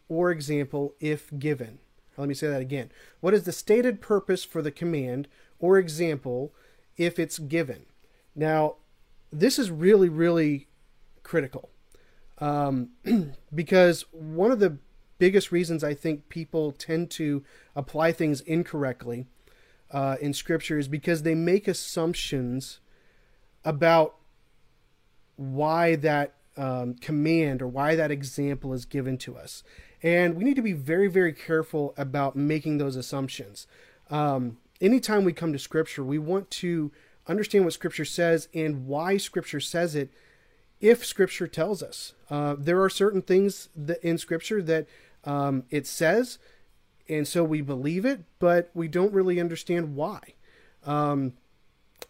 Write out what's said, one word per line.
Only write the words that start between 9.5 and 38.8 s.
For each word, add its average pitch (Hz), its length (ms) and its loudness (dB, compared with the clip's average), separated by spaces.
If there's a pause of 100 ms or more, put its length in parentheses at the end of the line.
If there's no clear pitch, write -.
is 220 140 0
really, 180 380 6
really 160 580 2 (560)
critical, - 460 -4 (720)
um, 143 500 0 (160)
<clears throat> 175 300 2 (200)
because 175 560 6
one 160 400 0
of 240 80 0
the 165 200 2 (380)
biggest 190 340 4
reasons 170 320 0
I 147 100 -2
think 151 360 -6
people 156 420 -4
tend 165 400 -4
to 143 320 -2 (320)
apply 151 360 0
things 151 300 0
incorrectly, 131 840 -4 (640)
uh, 135 280 -2
in 143 140 -2
Scripture 160 440 -2
is 143 100 -2
because 151 360 -2
they 160 120 2
make 175 320 2
assumptions 147 1120 -4 (840)
about 160 520 4 (1200)
why 156 580 2
that, 147 380 0 (240)
um, 127 380 -4
command 151 680 0
or 127 60 -4
why 139 280 0
that 156 160 0
example 139 600 -4
is 123 120 -8
given 131 340 -4
to 120 180 -14
us. - 260 -18 (420)
And 175 300 4
we 180 80 -2
need 269 120 2
to 262 60 0
be 214 120 0
very, 160 340 2
very 180 260 2
careful 156 640 -2
about 139 380 -2
making 147 420 0
those 139 180 -2
assumptions. 127 720 -8 (460)
Um, 139 460 -2 (220)
anytime 208 460 4
we 170 80 4
come 165 180 -4
to 143 60 -4
Scripture, 156 460 -2
we 143 160 -2
want 185 320 -2 (100)
to 165 300 -2 (340)
understand 202 400 2
what 160 80 0
Scripture 165 320 -6
says 165 480 2
and 156 320 -2